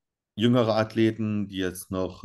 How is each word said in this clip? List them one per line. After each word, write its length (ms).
jüngere 400
Athleten, 720
die 100
jetzt 340
noch, 340